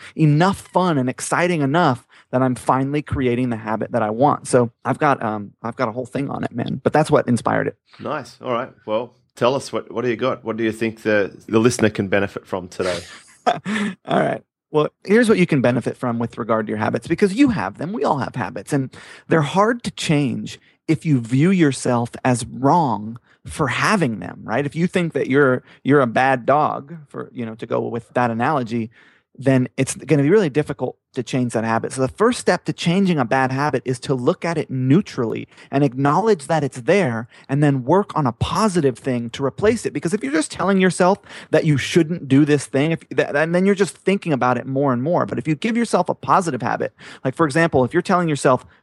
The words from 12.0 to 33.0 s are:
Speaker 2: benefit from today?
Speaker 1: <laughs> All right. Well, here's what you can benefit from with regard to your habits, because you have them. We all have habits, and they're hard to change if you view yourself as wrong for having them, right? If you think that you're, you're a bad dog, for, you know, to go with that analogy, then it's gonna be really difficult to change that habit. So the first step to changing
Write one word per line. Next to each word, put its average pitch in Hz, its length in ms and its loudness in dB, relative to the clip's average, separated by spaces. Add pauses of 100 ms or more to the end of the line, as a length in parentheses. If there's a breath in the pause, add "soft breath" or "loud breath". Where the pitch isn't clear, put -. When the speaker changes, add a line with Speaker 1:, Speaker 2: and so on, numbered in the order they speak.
Speaker 2:
benefit 98 380 -2
from 92 220 -6
today? 90 320 -4 (220)
Speaker 1:
<laughs> - 240 -20
All 202 720 -2
right. 139 220 -4 (280)
Well, 151 180 0 (160)
here's 220 240 4
what 214 100 4
you 180 80 4
can 151 140 0
benefit 123 360 0
from 117 240 -4
with 117 180 -6
regard 110 280 -2
to 110 40 -6
your 107 80 -4
habits, 110 300 -2
because 185 260 0
you 277 140 4
have 101 300 -4
them. 151 140 -6
We 240 120 -4
all 147 140 0
have - 180 -6
habits, 98 360 -6
and 135 240 -2 (300 loud breath)
they're 160 160 -2
hard 202 400 0
to - 80 -6
change 131 720 -2 (260 soft breath)
if 160 180 0
you 143 160 2
view 131 300 2
yourself 131 600 2 (140)
as 120 220 0
wrong 120 720 0 (280 soft breath)
for - 200 -4
having 127 540 0
them, - 240 -12
right? 120 200 -4
If 143 120 -8
you 170 100 2
think 175 280 -2
that 131 140 -2
you're, 131 360 2 (180 soft breath)
you're 143 180 4
a 127 60 2
bad 131 400 0
dog, 139 500 0 (120)
for, - 240 -12
you 123 120 -8
know, 113 120 -10
to 120 100 -14
go 123 140 -4
with 117 300 -8
that 123 200 0
analogy, 117 600 -4 (500 soft breath)
then 127 360 2
it's 131 180 -2
gonna 147 280 0
be 143 80 2
really 196 200 4
difficult 143 480 -4 (160)
to 127 80 -4
change 123 320 -4
that 110 100 -2
habit. 113 280 -2
So 131 100 -4
the 131 60 2
first 233 300 0
step - 280 0
to 160 60 -2
changing 180 460 2